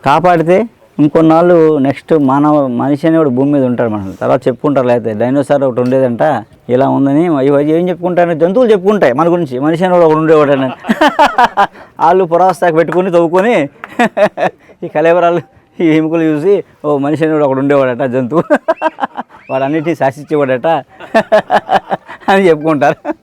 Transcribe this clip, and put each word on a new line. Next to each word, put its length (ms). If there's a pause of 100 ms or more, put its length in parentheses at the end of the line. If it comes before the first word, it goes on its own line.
కాపాడితే 500 (460)
ఇంకొన్నాళ్ళు 540 (300)
నెక్స్ట్ 260 (160)
మానవ, 260 (280)
మనిషి 260
అనేవాడు 300
భూమి 160
మీద 160
ఉంటాడు 240
మన 260
తర్వాత 260
చెప్పుకుంటారు. 440
లేకపోతే 220 (100)
డైనోసార్ 440
ఒకటి 180
ఉండేదంట 380 (520)
ఇలా 120 (120)
ఉందని, 260 (240)
ఇవి 300
ఏం 120
చెప్పుకుంటారు? 540
జంతువులు 300
చెప్పుకుంటాయి 460
మన 140
గురించి, 220 (100)
మనిషి 200
అనేవాడు 220
ఒకడు 140
ఉండేవాడని. 480 (680)
<laughs> 680
వాళ్ళు 280
పురావస్థకు 480
పెట్టుకుని 380
తవ్వుకొని 380 (640)
<laughs> 640
ఈ 120
కళేబరాలు, 460 (360)
ఈ 80 (120)
ఎముకలు 320
చూసి, 220 (320)
"ఓ, 120 (100)
మనిషి 180
అనేవాడు 220
ఒకడు 180
ఉండేవాడట, 380 (120)
జంతువు, 280 (540)
<laughs> 540
వాడు 160
అన్నిటినీ 280
శాసించేవాడట" 720 (800)
<laughs> 840
అని 180
చెప్పుకుంటారు. 500 (240)